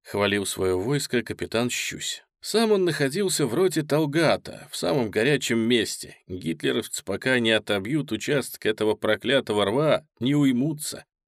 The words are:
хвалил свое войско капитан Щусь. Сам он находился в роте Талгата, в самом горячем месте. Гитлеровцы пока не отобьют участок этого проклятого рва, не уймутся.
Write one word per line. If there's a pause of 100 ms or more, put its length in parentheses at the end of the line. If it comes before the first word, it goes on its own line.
хвалил
свое
войско
капитан
Щусь. (200)
Сам
он
находился
в
роте
Талгата,
в
самом
горячем
месте. (100)
Гитлеровцы
пока
не
отобьют
участок
этого
проклятого
рва, (140)
не
уймутся. (220)